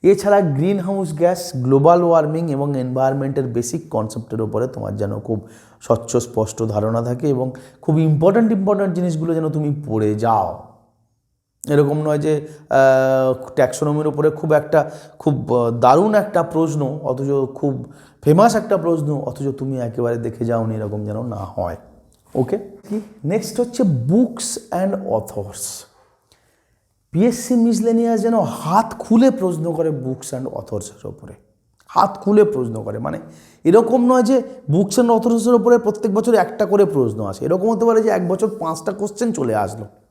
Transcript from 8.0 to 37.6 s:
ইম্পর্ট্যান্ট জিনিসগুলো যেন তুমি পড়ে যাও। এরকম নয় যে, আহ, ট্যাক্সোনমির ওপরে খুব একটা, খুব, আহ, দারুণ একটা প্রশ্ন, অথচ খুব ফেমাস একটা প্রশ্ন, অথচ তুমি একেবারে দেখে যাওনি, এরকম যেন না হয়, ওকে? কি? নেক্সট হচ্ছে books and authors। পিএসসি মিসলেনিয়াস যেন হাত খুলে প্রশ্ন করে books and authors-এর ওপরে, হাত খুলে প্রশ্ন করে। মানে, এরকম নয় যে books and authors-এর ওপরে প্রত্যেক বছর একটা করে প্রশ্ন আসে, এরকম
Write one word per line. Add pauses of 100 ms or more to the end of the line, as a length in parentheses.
ইম্পর্ট্যান্ট
জিনিসগুলো
যেন
তুমি
পড়ে
যাও। (960)
এরকম
নয়
যে, (220)
আহ,
ট্যাক্সোনমির
ওপরে
খুব
একটা, (280)
খুব,
আহ,
দারুণ
একটা
প্রশ্ন,
অথচ
খুব (300)
ফেমাস
একটা
প্রশ্ন,
অথচ (100)
তুমি
একেবারে
দেখে
যাওনি,
এরকম
যেন
না
হয়, (580)
ওকে? (300)
কি? (240)
নেক্সট
হচ্ছে
books (140)
and
authors। (1300)
পিএসসি
মিসলেনিয়াস
যেন
হাত
খুলে
প্রশ্ন
করে
books
and
authors-এর
ওপরে, (560)
হাত
খুলে
প্রশ্ন
করে।
মানে, (460)
এরকম
নয়
যে (280)
books
and
authors-এর
ওপরে
প্রত্যেক
বছর
একটা
করে
প্রশ্ন
আসে,
এরকম